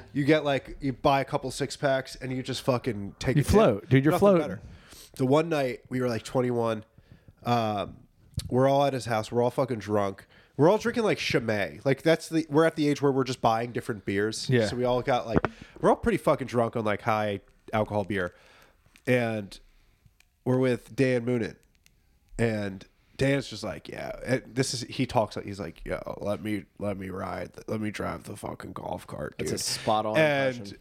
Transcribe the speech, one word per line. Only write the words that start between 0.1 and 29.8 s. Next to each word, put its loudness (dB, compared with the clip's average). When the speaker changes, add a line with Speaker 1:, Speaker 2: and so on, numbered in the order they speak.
Speaker 1:
You 0
get, 4
like, -2
you -4
buy 4
a -2
couple -4
six -6
packs, -2
and -8
you -6
just -6
fucking -2
take 0
Speaker 2:
You 4
Speaker 1:
a 4
dip. 0
Speaker 2:
float, 6
dude, 6
you're 4
Speaker 1:
Nothing 4
Speaker 2:
floating. 6
Speaker 1:
better. -6
The 0
one 4
night -2
we -4
were, 0
like, -2
twenty-one, 0
um, 0
we're 4
all 4
at 0
his -6
house, -2
we're 0
all 4
fucking -2
drunk. -2
We're 8
all 6
drinking, -2
like, 2
Chimay. -2
Like, 2
that's 2
the, -2
we're 4
at 2
the 2
age 2
where 4
we're 2
just -6
buying 2
different -6
beers. 0
Speaker 2:
Yeah. 4
Speaker 1:
So -4
we 0
all 2
got, 0
like, 2
we're 6
all 6
pretty 0
fucking 0
drunk 0
on, -2
like, 0
high 0
alcohol 0
beer. -4
And -2
we're 2
with 0
Dan 2
Moonen. -2
And -2
Dan's 0
just -12
like, -10
"Yeah." -10
And 0
this 0
is, -6
he -4
talks, 0
like, -8
he's -10
like, -10
"Yo, -4
let -4
me, -4
let -4
me -10
ride, -8
let -4
me -4
drive -6
the -14
fucking -12
golf -10
cart, -10
Speaker 3:
That's -4
Speaker 1:
dude." -4
Speaker 3:
a -4
spot 0